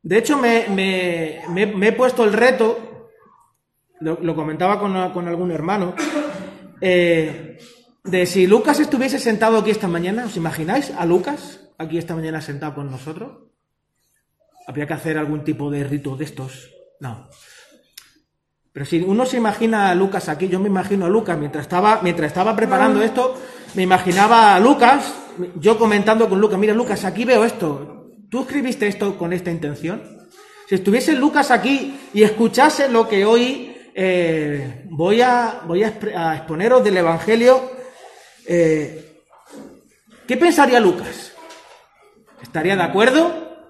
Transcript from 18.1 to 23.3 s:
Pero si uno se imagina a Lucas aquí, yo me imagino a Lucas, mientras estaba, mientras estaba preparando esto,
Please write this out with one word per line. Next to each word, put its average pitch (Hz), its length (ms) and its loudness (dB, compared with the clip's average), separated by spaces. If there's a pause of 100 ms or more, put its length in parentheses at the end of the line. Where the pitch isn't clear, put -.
Pero 139 140 -10
si 170 140 0
uno 208 260 0
se 254 100 -2
imagina 220 540 0
a 175 40 0
Lucas 190 340 -2
aquí, 156 180 -4
yo 185 120 -2
me 208 80 0
imagino 190 380 -2
a 175 40 0
Lucas, 214 280 0
mientras 147 280 -8
estaba, 214 360 2
mientras 156 260 -2
estaba 190 280 -2
preparando 208 480 2
esto, 254 360 -2 (360)